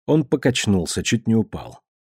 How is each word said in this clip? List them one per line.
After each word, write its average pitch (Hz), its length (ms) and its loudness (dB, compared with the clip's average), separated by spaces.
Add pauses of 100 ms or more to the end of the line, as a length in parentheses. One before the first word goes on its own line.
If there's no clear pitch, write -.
Он 151 180 2
покачнулся, 107 800 0
чуть - 240 -2
не 113 80 2
упал. - 460 -4 (380)